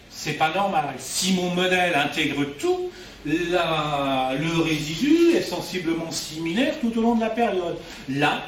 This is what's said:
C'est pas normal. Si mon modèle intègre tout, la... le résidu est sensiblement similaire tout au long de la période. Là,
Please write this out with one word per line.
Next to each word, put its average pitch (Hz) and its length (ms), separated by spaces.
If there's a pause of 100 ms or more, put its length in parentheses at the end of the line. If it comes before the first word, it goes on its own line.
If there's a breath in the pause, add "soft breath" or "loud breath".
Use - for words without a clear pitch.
C'est - 260
pas 160 200
normal. 185 440
Si - 360
mon 180 160
modèle 180 440
intègre 143 500 (140)
tout, 359 320 (360 loud breath)
la... 151 1120
le 165 240
résidu 165 720
est 202 80
sensiblement 165 680
similaire 165 720
tout 233 180
au 226 40
long 233 140
de 220 40
la 220 100
période. 185 460 (320 loud breath)
Là, 139 400